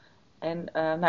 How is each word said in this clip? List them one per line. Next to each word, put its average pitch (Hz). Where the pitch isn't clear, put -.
En, 165
eh, 160
nou 160